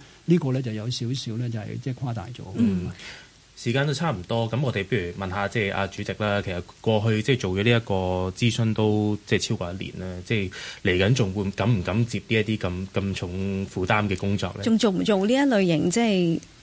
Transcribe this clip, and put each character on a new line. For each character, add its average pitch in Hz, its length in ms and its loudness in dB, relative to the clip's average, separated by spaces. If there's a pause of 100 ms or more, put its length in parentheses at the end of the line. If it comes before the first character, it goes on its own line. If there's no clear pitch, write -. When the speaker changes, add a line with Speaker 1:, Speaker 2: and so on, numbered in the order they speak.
(260)
Speaker 1:
呢 175 120 6
個 135 140 0
呢， 131 100 0
就 117 120 -4
有 107 160 -4
少 120 240 -4
少 117 240 -6
呢， 120 120 -4
就 113 80 -4
係 104 80 -6 (160)
即 131 100 -6
係 - 40 -6
誇 123 180 -6
大 101 140 -6
咗。 - 160 -14 (120)
Speaker 2:
嗯。 190 360 2 (640)
時 - 160 -2
間 135 160 2
都 147 60 0
差 160 180 0
唔 95 120 -4
多， 117 260 0
噉 113 100 -2
我 127 140 0
哋 98 100 -2
不 107 120 -2
如 101 60 0 (100)
問 95 180 -6
下 98 180 -2
即 120 120 -2
係 98 140 0
阿 95 140 -2
主 - 160 -10
席 - 140 -4
啦。 104 240 0
其 98 80 -6
實 90 120 -4 (200)
過 110 180 4
去 107 220 2
即 135 120 2
係 120 60 2
做 92 140 -2
咗 98 100 0
呢 113 60 4
一 117 180 6
個 101 60 0 (420)
諮 117 180 2
詢 110 200 2
都 107 520 2
即 107 120 2
係 - 20 -2
超 113 160 -2
過 87 160 -6
一 95 60 -8
年 98 220 -10
啦， 90 260 -8
即 120 100 0
係 95 160 -2 (320)
嚟 92 220 4
緊 117 80 6
仲 113 180 2
會 98 200 -2
敢 110 220 2
唔 95 100 2
敢 101 220 0
接 107 120 -4 (100)
呢 113 80 0
一 110 40 4
啲 107 180 0
咁， 92 360 -4
咁 98 200 -2
重 95 540 -4
負 95 180 -4
擔 107 240 2
嘅 113 80 0
工 101 180 0
作 92 220 -2
呢？ 98 60 -8
Speaker 3:
仲 226 140 4
做 208 140 4
唔 180 120 0
做 196 220 2
呢 220 60 2
一 262 60 4
類 247 300 4
型 170 220 4
即 233 120 2
係 185 380 2 (240)